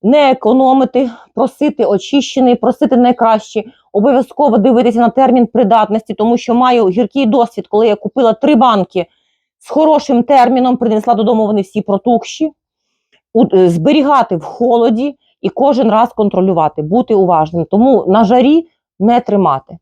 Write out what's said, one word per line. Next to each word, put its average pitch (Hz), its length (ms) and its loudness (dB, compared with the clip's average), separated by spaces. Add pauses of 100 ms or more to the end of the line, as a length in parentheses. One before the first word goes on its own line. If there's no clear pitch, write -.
Не 269 300 2
економити, 262 800 0 (240)
просити 269 500 -2
очищений, 247 680 0
просити 247 420 -2
найкраще. 226 680 0 (300)
Обов'язково 247 640 0
дивитися 220 420 0
на 233 100 2
термін 254 380 2
придатності, 220 640 -2
тому 233 240 -2
що 233 180 -4
маю 240 340 0
гіркий 247 360 -2
досвід, 226 420 -2
коли 220 200 0
я 208 80 0
купила 226 380 -2
три 277 220 0
банки 208 500 0 (540)
з - 100 -20
хорошим 294 540 0
терміном, 247 540 2
принесла 226 360 -2
додому, 220 320 0
вони 208 160 -2
всі 196 200 -8
протухші. 233 680 -4 (840)
У-, 226 220 0
е, 185 140 4
зберігати 262 680 0
в 160 60 -8
холоді 233 760 -2 (240)
і 196 80 -4
кожен 269 420 0
раз 220 220 0
контролювати, 185 680 -2
бути 214 340 -2
уважним. 170 500 0
Тому 233 420 2
на 202 160 2
жарі 254 440 2 (320)
не 233 200 0
тримати. 170 640 -4